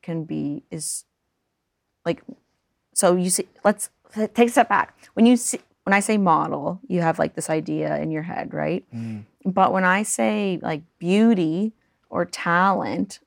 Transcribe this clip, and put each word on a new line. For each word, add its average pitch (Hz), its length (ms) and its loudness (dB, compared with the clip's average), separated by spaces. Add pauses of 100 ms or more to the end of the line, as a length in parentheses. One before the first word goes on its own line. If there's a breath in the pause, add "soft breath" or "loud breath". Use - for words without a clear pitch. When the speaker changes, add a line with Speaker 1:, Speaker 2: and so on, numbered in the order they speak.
Speaker 1:
can 165 220 -8
be, 151 480 -6
is, - 320 -10 (1000)
like, 170 180 -4 (680)
so 180 240 4
you 180 120 0
see, - 180 -4 (180)
let's 202 240 0 (240)
t-, 214 140 -4
take 233 200 4
a 240 40 -2
step 247 180 4
back. - 260 0 (200 soft breath)
When 226 100 6
you 247 100 8
see, - 240 -4 (240)
when 196 100 0
I 196 60 4
say 214 180 0
model, 156 720 0
you 180 140 0
have, 165 180 0
like, 165 160 -2
this - 140 -8
idea 156 480 -2
in 156 120 -4
your 156 140 -6
head, - 300 -10
right? 78 400 -4
Speaker 2:
Mm. 113 320 -10 (220)
Speaker 1:
But 190 240 2
when 185 140 2
I 185 160 4
say, 214 600 -2
like, 156 180 -4 (160)
beauty 190 760 2 (360)
or 175 160 -2
talent 185 1000 -2